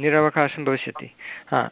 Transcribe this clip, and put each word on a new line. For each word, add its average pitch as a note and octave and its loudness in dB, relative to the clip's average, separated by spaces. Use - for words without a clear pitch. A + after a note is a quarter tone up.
निरवकाशं D3+ 2
भविष्यति। - -4
हा, A#2+ 0